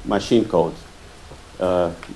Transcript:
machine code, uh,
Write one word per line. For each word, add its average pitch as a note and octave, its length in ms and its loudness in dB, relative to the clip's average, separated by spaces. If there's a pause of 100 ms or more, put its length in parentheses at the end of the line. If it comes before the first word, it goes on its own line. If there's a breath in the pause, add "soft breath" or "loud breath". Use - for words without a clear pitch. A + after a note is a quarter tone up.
machine A2 400 2
code, E2 300 2 (840)
uh, F2+ 320 2 (260)